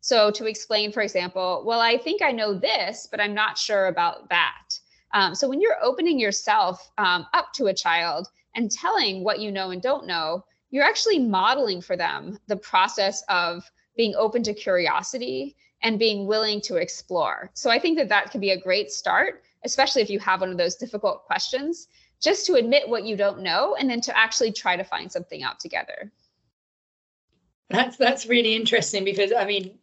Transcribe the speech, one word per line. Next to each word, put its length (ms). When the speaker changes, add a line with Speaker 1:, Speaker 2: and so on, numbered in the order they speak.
Speaker 1:
So 320
to 140
explain, 440
for 120
example, 640
"Well, 140
I 180
think 240
I 100
know 220
this, 560
but 100
I'm 140
not 240
sure 300
about 420
that." 500
Um, 220
so 140
when 120
you're 220
opening 360
yourself, 800
um, 380
up 200
to 120
a 80
child 520
and 140
telling 520
what 180
you 120
know 180
and 120
don't 240
know, 380
you're 120
actually 340
modeling 640
for 160
them 500
the 100
process 720
of 400
being 200
open 280
to 100
curiosity 1000
and 160
being 300
willing 320
to 160
explore. 800
So 160
I 100
think 180
that 120
that 200
can 100
be 100
a 100
great 320
start, 500
especially 380
if 80
you 100
have 220
one 100
of 60
those 180
difficult 480
questions, 640
just 260
to 80
admit 340
what 140
you 140
don't 260
know 320
and 160
then 120
to 140
actually 360
try 240
to 80
find 260
something 320
out 160
together. 540
Speaker 2:
That's, 280
that's 300
really 300
interesting 480
because, 280
I 140
mean, 360